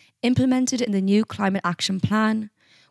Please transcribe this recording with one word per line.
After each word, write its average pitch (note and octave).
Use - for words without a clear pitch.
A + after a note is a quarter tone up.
implemented B3+
in A#3
the G3
new G3+
Climate G3
Action F3+
Plan, G#3+